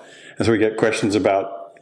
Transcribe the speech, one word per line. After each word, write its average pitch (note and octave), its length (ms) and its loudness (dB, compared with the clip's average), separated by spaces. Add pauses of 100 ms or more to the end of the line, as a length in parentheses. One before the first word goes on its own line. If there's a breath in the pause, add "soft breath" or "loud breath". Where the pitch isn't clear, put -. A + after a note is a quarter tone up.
(360 loud breath)
And A2 80 -2
so A2+ 80 2
we G#2+ 60 2
get A2 180 0
questions G#2+ 380 0
about G2 680 -2